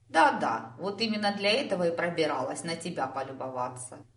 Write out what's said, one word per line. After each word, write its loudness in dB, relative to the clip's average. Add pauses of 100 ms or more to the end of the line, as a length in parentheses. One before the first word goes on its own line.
«Да-да, 4
вот -4
именно 0
для 2
этого 2
и 0
пробиралась, 0
на -4
тебя -4
полюбоваться. -6 (200)